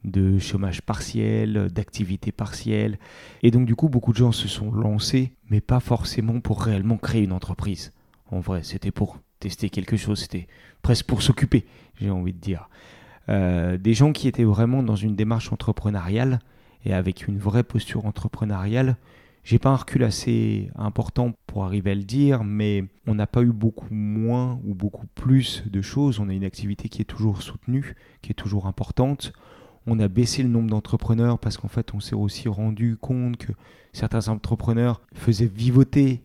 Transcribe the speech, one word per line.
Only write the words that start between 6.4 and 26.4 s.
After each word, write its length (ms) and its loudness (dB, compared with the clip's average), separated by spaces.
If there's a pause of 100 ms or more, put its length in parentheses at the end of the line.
pour 200 -2
réellement 360 2
créer 260 0
une 80 0
entreprise. 600 -6 (380)
En 100 -2
vrai, 220 -2
c'était 300 -6
pour 260 -4 (220)
tester 320 -6
quelque 260 -2
chose, 220 -2
c'était 280 -8 (360)
presque 240 2
pour 160 0
s'occuper, 420 4 (340)
j'ai 120 0
envie 220 -2
de 60 -12
dire. 300 -6 (600)
Euh, 480 2
des 180 2
gens 160 6
qui 160 -2
étaient 160 2
vraiment 400 4
dans 120 2
une 200 0
démarche 360 0
entrepreneuriale 880 0 (460)
et 80 0
avec 340 -2
une 120 -4
vraie 240 2
posture 420 -4
entrepreneuriale. 920 -2 (460)
J'ai 140 4
pas 140 6
un 40 6
recul 280 0
assez 720 0
important 580 -2 (140)
pour 160 -4
arriver 280 0
à 40 0
le 80 -4
dire, 400 2
mais 420 0 (220)
on 80 0
n'a 100 0
pas 160 0
eu 100 4
beaucoup 400 -2
moins 720 -2
ou 120 -4
beaucoup 400 -6
plus 500 2
de 160 -2
choses. 380 0
On 100 -2
a 40 -2
une 100 -2